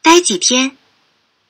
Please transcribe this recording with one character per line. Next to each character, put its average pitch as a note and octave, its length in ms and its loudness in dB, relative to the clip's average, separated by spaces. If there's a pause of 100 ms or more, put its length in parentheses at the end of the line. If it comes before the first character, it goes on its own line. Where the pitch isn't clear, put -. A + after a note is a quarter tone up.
待 E4 180 4
几 - 180 -2
天？” C4 400 -4 (720)